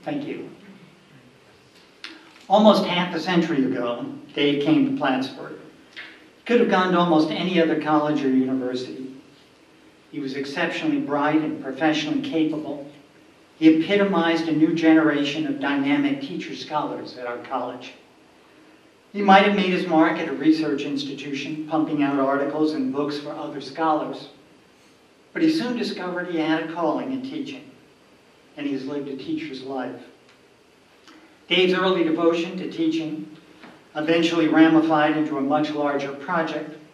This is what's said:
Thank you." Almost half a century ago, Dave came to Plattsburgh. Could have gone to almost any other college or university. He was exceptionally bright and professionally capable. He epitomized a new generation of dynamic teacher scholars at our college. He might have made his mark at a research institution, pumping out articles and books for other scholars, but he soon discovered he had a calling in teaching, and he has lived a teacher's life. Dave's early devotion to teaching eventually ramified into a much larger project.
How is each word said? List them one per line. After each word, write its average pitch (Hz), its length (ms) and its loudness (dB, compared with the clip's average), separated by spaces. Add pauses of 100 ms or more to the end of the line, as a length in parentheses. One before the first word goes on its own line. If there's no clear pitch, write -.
Thank 147 240 -6
you." - 220 -10 (2000)
Almost 208 360 6
half 180 280 -2
a 165 60 -4
century 156 460 0
ago, 120 400 -4 (280)
Dave 143 300 2
came 147 260 4
to 135 80 -2
Plattsburgh. 131 640 -4 (840)
Could 240 160 4
have 196 80 4
gone 185 240 4
to 170 40 4
almost 165 320 4
any 180 320 0
other 156 200 2
college 151 420 2
or 131 60 2
university. 127 840 -2 (1000)
He 143 80 -8
was 135 140 -6
exceptionally 147 680 -2
bright 147 400 0
and - 200 -4
professionally 147 600 0
capable. - 680 -4 (680)
He 160 80 6
epitomized 170 800 2
a 151 80 0
new 160 180 4
generation 147 720 4
of 135 140 -4
dynamic 143 600 0
teacher - 340 -8
scholars - 640 -6
at 123 100 -10
our 120 120 -8
college. 127 560 -8 (1160)
He 202 100 -6
might 202 220 8
have 202 140 2
made 185 160 2
his 175 140 -2
mark 160 320 4
at 165 100 -6
a 139 40 -4
research 143 500 2
institution, 139 840 -8
pumping 151 340 -2
out 139 160 0
articles 143 540 0
and 131 220 -2
books 143 260 -4
for 147 140 -10
other 147 260 -10
scholars, 151 680 -4 (1040)
but - 80 -2
he 160 100 4
soon 240 240 -2
discovered 180 540 -6
he 165 80 -4
had 160 260 0
a 160 100 -8
calling 143 380 -2
in 127 120 -6
teaching, - 460 -10 (840)
and 143 100 -10
he 139 60 -2
has 131 140 -6
lived 143 240 -8
a 131 80 -8
teacher's 151 460 -8
life. 135 360 -8 (1500)
Dave's 180 240 4
early 180 320 0
devotion 170 520 0
to - 140 -8
teaching 160 580 -4 (680)
eventually 165 520 2
ramified 156 720 6
into 143 220 -2
a - 20 -2
much 151 300 0
larger 143 400 -2
project. 156 680 -6 (160)